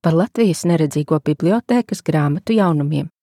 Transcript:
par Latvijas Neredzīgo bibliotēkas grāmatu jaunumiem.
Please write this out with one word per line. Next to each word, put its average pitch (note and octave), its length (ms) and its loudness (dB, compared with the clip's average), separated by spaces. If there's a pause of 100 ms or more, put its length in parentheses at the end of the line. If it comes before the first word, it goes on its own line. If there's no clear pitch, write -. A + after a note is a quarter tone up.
par E3 80 2
Latvijas F3+ 560 0
Neredzīgo D#3 560 0
bibliotēkas G#3 800 -2
grāmatu D#3 480 -2
jaunumiem. D3+ 540 0 (160)